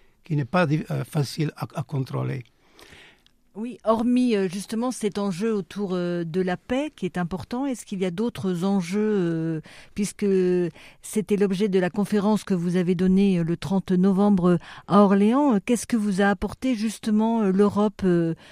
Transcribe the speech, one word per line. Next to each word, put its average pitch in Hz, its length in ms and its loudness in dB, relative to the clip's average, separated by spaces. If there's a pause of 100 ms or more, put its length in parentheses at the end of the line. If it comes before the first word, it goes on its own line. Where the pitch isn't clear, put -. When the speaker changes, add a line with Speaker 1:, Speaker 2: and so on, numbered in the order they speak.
(240)
Speaker 1:
qui 156 120 -4
n'est 143 100 0
pas 180 200 0
di-, 151 240 0
euh, 135 140 -6
facile 151 520 -4
à, - 200 -10
à 151 80 -6
contrôler. 131 600 -6 (1120)
Speaker 2:
Oui, 226 300 -10
hormis, 233 540 2
euh, 190 100 2
justement 214 440 -6
cet 208 260 -4
enjeu 202 360 -2
autour, 196 380 -6
euh, 175 320 -2
de 170 160 -4
la 180 160 -2
paix 269 400 -4
qui - 100 -8
est 180 120 -8
important, 185 480 -4
est-ce 262 200 -6
qu'il 196 140 -8
y 190 60 -2
a 185 60 -2
d'autres 185 520 -4
enjeux, 196 380 0
euh, 165 600 -2 (320)
puisque 208 320 -4 (760)
c'était 208 340 -2
l'objet 196 320 0
de 190 100 2
la 180 120 2
conférence 208 560 0
que - 80 -2
vous 175 240 0
avez 185 180 2
donnée, 185 440 4
euh, 170 40 0
le 170 140 -2
trente 190 340 -2
novembre, 185 600 4
euh, 175 60 4 (300)
à 202 140 6
Orléans, 214 540 4
euh, 196 100 2
qu'est-ce 240 200 0
que 240 120 -2
vous 202 240 0
a 202 60 4
apporté 214 480 -2
justement, 220 680 0
euh, 196 100 2
l'Europe, 202 540 2
euh, 170 300 2 (160)